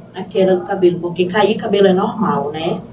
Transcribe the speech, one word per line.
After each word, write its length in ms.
à 80
queda 340
do 100
cabelo, 340
porque 260
cair 280
cabelo 320
é 80
normal, 580
né? 300